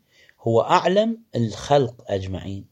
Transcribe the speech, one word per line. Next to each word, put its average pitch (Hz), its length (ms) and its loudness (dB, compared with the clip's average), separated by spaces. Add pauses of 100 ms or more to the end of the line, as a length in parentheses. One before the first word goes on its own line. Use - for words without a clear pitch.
(400)
هو 113 200 2
أعلم 190 640 2 (140)
الخلق 120 720 -2
أجمعين، 98 640 -6